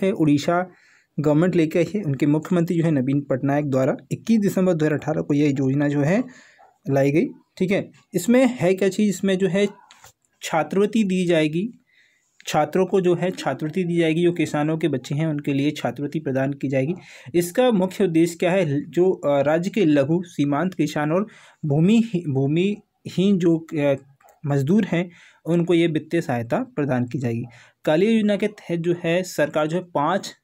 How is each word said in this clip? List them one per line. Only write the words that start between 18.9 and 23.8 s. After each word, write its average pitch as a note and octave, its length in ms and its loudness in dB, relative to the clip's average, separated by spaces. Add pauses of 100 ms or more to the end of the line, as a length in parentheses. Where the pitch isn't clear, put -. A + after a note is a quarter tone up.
जो, F3+ 200 2
अ, C#3+ 320 0
राज्य E3 280 0
के G#3 140 0
लघु D3+ 380 2
सीमांत D3 520 -2
किसान D3+ 380 -2
और G3 140 0 (380)
भूमि, E3+ 400 4 (240)
भूमिहीन F3 1080 0
जो, E3 280 2 (120)
अ, C#3+ 180 2 (500)